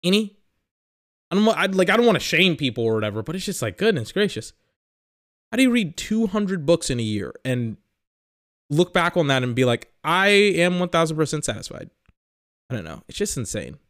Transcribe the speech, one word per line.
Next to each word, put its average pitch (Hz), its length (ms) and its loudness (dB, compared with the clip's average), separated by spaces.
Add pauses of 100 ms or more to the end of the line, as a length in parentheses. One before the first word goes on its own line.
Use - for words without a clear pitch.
Any? 202 340 0 (920)
I 175 40 -2
don't 214 100 4
wa-, 220 80 4
I, 165 120 0
like, 185 240 2
I 190 80 4
don't 240 80 4
wanna 202 140 4
shame 170 360 2
people 123 280 -4
or 113 100 2
whatever, 107 300 -2
but 156 120 -8
it's 190 100 -10
just - 180 -6
like, 104 160 -6
goodness 180 320 -2
gracious. 196 420 -4 (1000)
How 233 40 -6
do 262 80 4
you 254 80 4
read 214 260 0
two 220 300 -2
hundred 185 400 -4
books 170 240 2
in 120 80 -2
a 113 40 -2
year 104 300 -4 (100)
and 123 340 -2 (920)
look 165 240 0
back 175 240 2
on 160 100 2
that 131 140 2
and 123 140 -2
be 127 100 4
like, 120 260 0 (120)
"I 180 240 2
am 185 500 4
one 175 120 -2
thousand 165 280 2
percent 151 280 -2
satisfied"? - 440 -10 (800)
I 127 60 -6
don't 101 80 -8
know. 78 240 -14
It's - 100 -16
just - 180 -4
insane. 98 440 -8 (100)